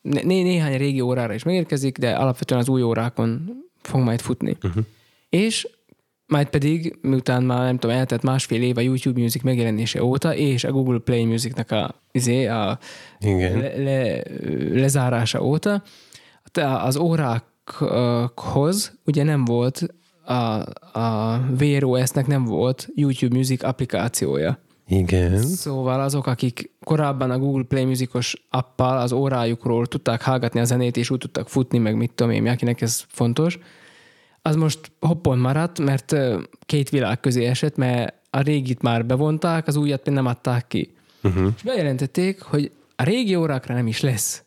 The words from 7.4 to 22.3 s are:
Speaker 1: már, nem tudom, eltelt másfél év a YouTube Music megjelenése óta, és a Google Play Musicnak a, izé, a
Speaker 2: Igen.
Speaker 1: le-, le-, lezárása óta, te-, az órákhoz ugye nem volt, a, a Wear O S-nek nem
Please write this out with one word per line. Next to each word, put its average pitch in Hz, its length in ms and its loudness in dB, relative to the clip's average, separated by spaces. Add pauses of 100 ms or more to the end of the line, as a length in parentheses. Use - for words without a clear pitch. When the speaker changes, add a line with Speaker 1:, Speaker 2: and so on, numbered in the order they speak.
Speaker 1:
már, 127 220 2
nem 127 140 0
tudom, 120 180 0
eltelt 123 260 -2
másfél 131 400 0
év 123 140 0
a 117 40 -2
YouTube 127 400 0
Music 120 220 -2
megjelenése 117 600 0
óta, 135 300 0
és 135 300 0
a - 80 -2
Google 127 260 0
Play 117 260 0
Musicnak 113 460 -2
a, 104 240 -2 (180)
izé, 123 340 2
a 110 320 -2 (400)
Speaker 2:
Igen. 95 400 2
Speaker 1:
le-, 135 240 -4
le-, 131 400 0 (580)
lezárása 127 640 2
óta, 196 380 0 (680)
te-, 135 300 0
az 131 140 0
órákhoz 139 2000 -2
ugye 143 180 2
nem 147 220 2
volt, 120 420 0 (380)
a, - 80 -4 (680)
a 113 400 0 (220)
Wear 139 240 2
O 127 220 2
S-nek 131 200 0
nem 135 180 2